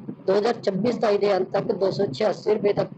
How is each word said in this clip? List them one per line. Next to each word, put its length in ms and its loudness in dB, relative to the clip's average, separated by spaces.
ਦੋ 60 4
ਹਜ਼ਾਰ 280 2
ਛੱਬੀ 300 0
ਸਤਾਈ 260 2
ਦੇ 200 2
ਅੰਤ 120 -2
ਤੱਕ 220 -2
ਦੋ 200 0
ਸੌ 140 -2
ਛਿਆਸੀ 480 0
ਰੁਪਏ 200 2
ਤੱਕ 240 -2